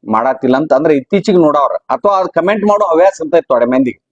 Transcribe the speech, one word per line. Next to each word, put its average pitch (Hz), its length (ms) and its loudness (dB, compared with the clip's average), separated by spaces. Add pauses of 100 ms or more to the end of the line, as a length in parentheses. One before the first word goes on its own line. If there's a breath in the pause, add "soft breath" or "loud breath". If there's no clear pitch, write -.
(160)
ಮಾಡಾತಿಲ್ಲ 131 460 0
ಅಂತ 156 180 -2
ಅಂದ್ರೆ 156 220 2
ಇತ್ತೀಚೆಗೆ 180 440 0
ನೋಡವ್ರ 143 300 0 (200)
ಅಥವಾ 202 260 -2
ಅದ್ 175 180 -6
ಕಾಮೆಂಟ್ 202 320 -2
ಮಾಡೋ 208 220 0
ಹವ್ಯಾಸ 185 220 2 (100)
ಅಂತ 156 160 0
ಇತ್ತು - 120 -2
ಥೋಡೆ 120 220 2
ಮಂದಿಗೆ. 127 240 -2 (120)